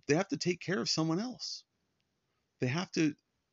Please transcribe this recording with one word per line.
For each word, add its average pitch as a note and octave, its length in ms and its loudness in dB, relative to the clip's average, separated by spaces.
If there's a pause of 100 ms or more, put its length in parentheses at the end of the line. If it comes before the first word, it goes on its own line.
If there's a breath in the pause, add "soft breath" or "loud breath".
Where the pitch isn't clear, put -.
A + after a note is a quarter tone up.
they D3 80 6
have F#3 140 2
to C#4 80 -2
take F3+ 220 0
care G3+ 220 -2
of G3+ 80 -2
someone D#3+ 320 2
else. - 420 -8 (960)
They B2+ 80 0
have E3 260 -4
to, D#3+ 200 2 (380)